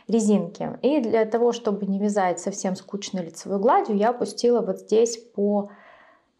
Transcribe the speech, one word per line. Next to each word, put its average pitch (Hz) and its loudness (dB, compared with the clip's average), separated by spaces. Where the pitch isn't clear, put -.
резинки. 196 0
И 285 2
для 220 2
того, 233 2
чтобы 208 -2
не 196 -2
вязать 196 0
совсем 190 -4
скучной 190 -8
лицевой 190 -6
гладью, 233 2
я 214 2
опустила 240 0
вот 190 -4
здесь 226 2
по, 202 -2